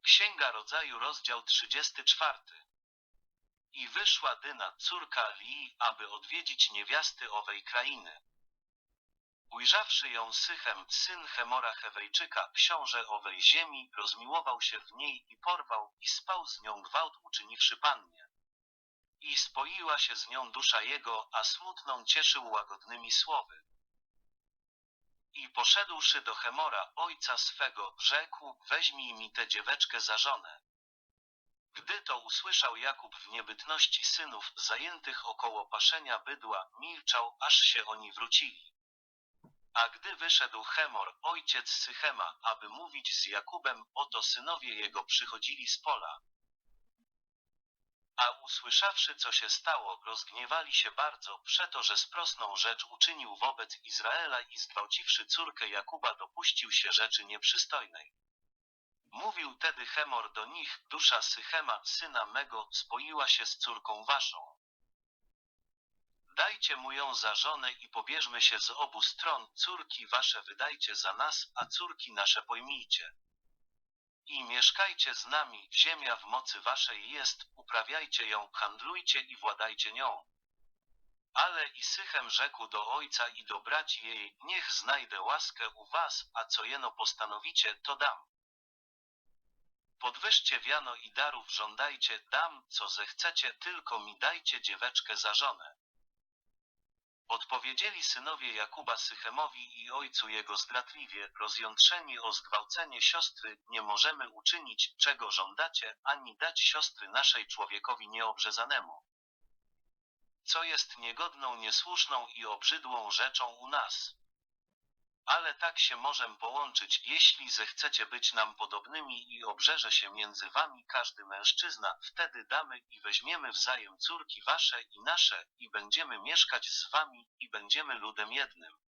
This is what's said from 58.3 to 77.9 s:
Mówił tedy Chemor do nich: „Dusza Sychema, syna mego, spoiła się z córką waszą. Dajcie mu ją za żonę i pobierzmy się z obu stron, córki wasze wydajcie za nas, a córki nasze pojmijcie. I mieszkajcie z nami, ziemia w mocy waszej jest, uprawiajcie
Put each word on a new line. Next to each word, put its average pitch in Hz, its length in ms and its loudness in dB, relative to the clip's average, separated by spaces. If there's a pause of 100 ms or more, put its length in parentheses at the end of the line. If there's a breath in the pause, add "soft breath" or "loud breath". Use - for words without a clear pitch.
Mówił - 440 -6
tedy 160 300 -2
Chemor 123 480 -2
do 110 120 -6
nich: 151 340 -10 (100)
„Dusza 120 320 6
Sychema, 123 640 -2
syna 131 400 -2
mego, 113 460 -4
spoiła 139 560 -2
się 117 180 4
z - 120 -4
córką 107 480 -4
waszą. 131 540 0 (1800)
Dajcie 196 400 2
mu 131 160 -8
ją 139 240 -2
za 110 200 0
żonę 135 360 0
i 117 180 -16
pobierzmy 120 520 -2
się 113 180 6
z 113 120 0
obu 135 300 -2
stron, 147 540 0
córki 170 520 -6
wasze 120 340 2
wydajcie 117 540 -4
za 95 180 -2
nas, 143 420 -2
a 120 100 -2
córki 160 480 -8
nasze 101 280 4
pojmijcie. 127 720 -4 (1120)
I 139 180 -6
mieszkajcie 127 720 4
z - 100 -4
nami, 123 480 -2
ziemia 147 420 4
w 104 80 -12
mocy 113 380 -4
waszej 117 480 -2
jest, 139 360 -2 (100)
uprawiajcie 120 720 -2